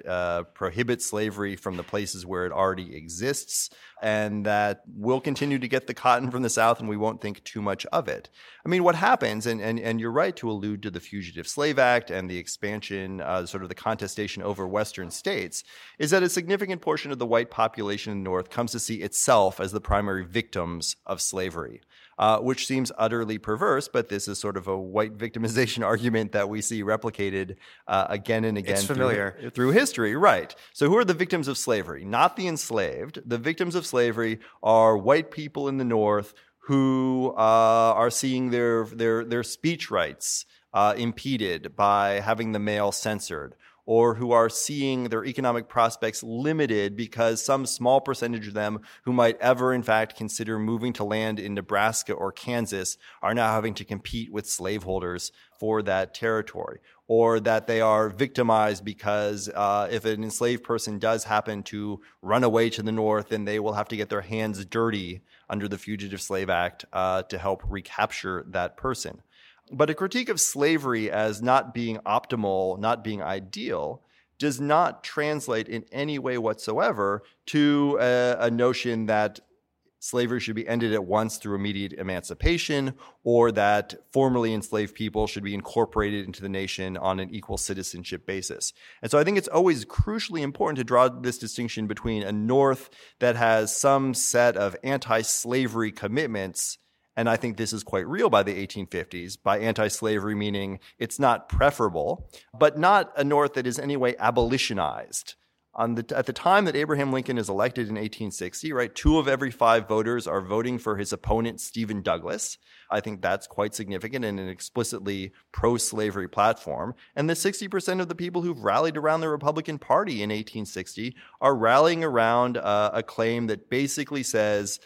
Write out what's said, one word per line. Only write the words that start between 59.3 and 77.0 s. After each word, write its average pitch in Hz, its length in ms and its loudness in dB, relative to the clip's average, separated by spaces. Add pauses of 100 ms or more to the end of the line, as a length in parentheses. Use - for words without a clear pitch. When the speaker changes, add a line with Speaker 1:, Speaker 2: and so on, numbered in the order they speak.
Speaker 1:
uh, 101 420 0
if 110 120 -4
an 110 200 -2
enslaved 120 400 -2
person 110 340 -4
does 110 280 0
happen 107 360 -2
to 104 400 -8 (220)
run 110 200 2
away 117 280 4
to 113 100 -6
the 107 100 -2
North, 107 380 0
then 107 160 -2
they 104 140 -2
will 104 140 -2
have 104 160 -2
to 113 60 -6
get 104 140 -4
their 104 120 -2
hands 104 440 -4
dirty 101 560 -2 (260)
under 101 200 -4
the 98 100 -6
Fugitive 98 420 -8
Slave 95 300 -4
Act, 87 420 0
uh, 92 300 0
to 92 160 -8
help 95 300 -2
recapture 95 800 -4
that 90 300 -4
person. - 440 -8 (500)
But 147 180 2
a 156 60 -2
critique 233 340 -4
of 190 100 -2
slavery 139 720 0
as 107 320 -2
not 127 320 2
being 113 320 -4
optimal, 98 720 0
not 110 260 0
being 107 200 -6
ideal, 95 800 -6 (340)
does 135 240 -2
not 151 420 2
translate 143 640 -2
in 117 240 -8
any 143 280 -4
way 127 180 -2
whatsoever 110 840 -2 (240)